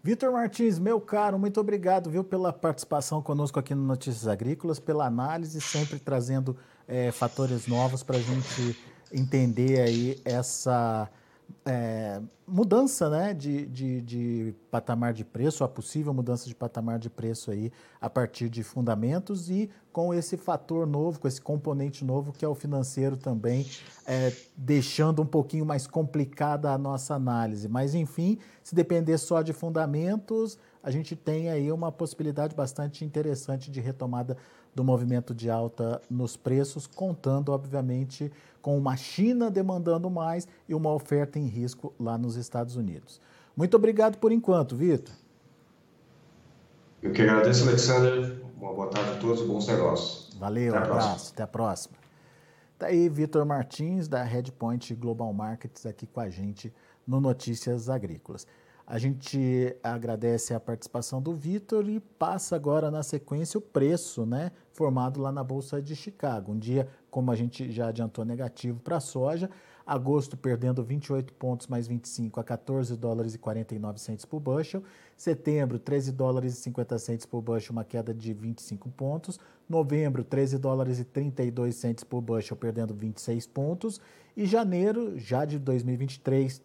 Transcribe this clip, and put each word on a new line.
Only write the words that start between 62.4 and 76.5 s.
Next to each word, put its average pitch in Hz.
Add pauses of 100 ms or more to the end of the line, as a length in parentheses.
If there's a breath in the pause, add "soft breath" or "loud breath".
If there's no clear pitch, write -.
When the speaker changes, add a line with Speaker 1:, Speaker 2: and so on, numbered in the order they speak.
Speaker 1:
agora 151
na 151
sequência 147
o -
preço, 143
né, 143 (220 soft breath)
formado 131
lá 135
na 139
Bolsa 135
de 147
Chicago. 120
Um 110
dia, 127 (220 loud breath)
como 127
a 117
gente 120
já 113
adiantou, 113
negativo 120
pra 165
soja. 151 (380 loud breath)
Agosto 139
perdendo 127
vinte 139
e 143
oito 135
pontos 123
mais 120
vinte 120
e -
cinco 113
a 113
quatorze 123
dólares 113
e 113
quarenta 110
e 107
nove 104
centes -
por 156
bushel. 151 (340 loud breath)
Setembro, 143
treze 135
dólares 127